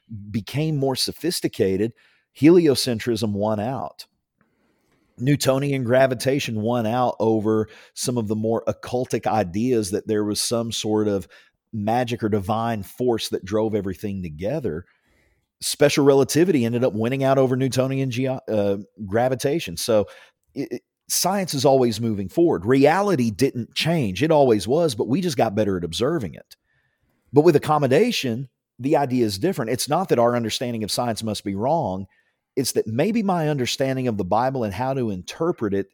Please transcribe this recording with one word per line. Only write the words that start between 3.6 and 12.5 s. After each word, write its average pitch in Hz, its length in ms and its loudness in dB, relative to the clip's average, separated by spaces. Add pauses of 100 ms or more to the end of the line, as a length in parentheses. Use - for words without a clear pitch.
out. 117 460 -8 (1120)
Newtonian 135 680 0
gravitation 127 760 2
won 117 260 0
out 123 340 0
over 110 480 2 (260)
some 123 240 -4
of 110 80 -2
the 107 100 -2
more 110 300 -2
occultic - 600 -4
ideas 104 640 0
that 101 160 -4
there 107 160 0
was 104 160 -2
some 117 320 -4
sort 107 340 -2
of 98 220 -2 (440)
magic 113 500 -2
or 110 60 0
divine 107 540 -2